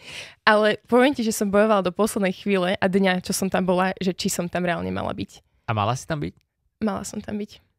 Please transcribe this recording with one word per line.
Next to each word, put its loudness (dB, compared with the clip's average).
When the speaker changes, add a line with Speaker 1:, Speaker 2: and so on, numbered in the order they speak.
Speaker 1:
Ale 4
poviem 4
ti, -4
že 0
som -2
bojovala 4
do -2
poslednej 0
chvíle 0
a 0
dňa, 2
čo -6
som -2
tam -2
bola, 2
že -2
či -4
som -2
tam -4
reálne -2
mala -4
byť. -10
Speaker 2:
A -4
mala 2
si -8
tam -6
byť? -6
Speaker 1:
Mala -2
som -10
tam -8
byť. -12